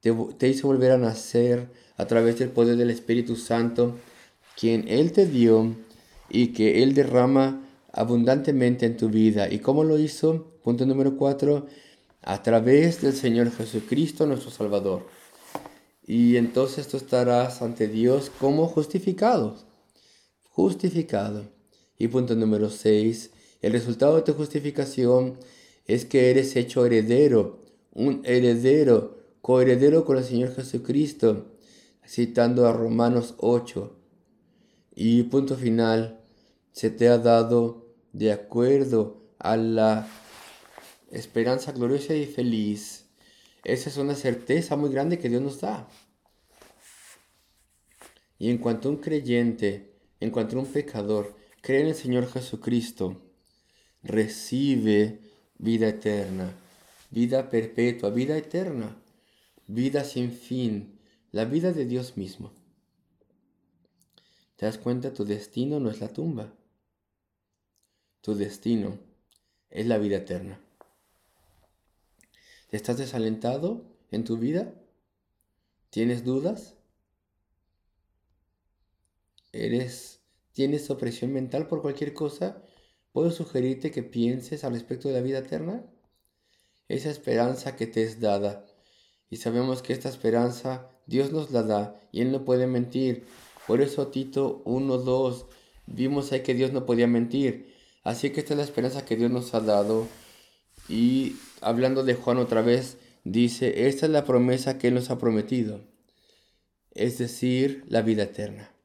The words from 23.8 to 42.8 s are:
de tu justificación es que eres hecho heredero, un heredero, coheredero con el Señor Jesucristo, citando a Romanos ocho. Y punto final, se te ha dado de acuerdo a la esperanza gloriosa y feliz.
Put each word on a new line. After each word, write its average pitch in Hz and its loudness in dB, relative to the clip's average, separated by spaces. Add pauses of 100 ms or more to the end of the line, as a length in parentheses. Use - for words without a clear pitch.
de 160 4
tu 160 0
justificación 135 0 (480)
es 120 0
que 127 6
eres 135 4
hecho 123 2
heredero, 117 4 (280)
un 135 -2
heredero, 123 4 (220)
coheredero 127 4
con 135 2
el 127 -2
Señor 127 -2
Jesucristo, 127 -2 (500)
citando 120 2
a 117 4
Romanos 117 0
ocho. 117 -2 (1000)
Y 117 4
punto 135 0
final, 113 0 (520)
se - -2
te 117 2
ha 120 6
dado 117 2 (180)
de 107 0
acuerdo 120 0 (160)
a 110 0
la 110 2 (1000)
esperanza 120 -4
gloriosa 135 -2
y 147 -2
feliz. 110 -4 (560)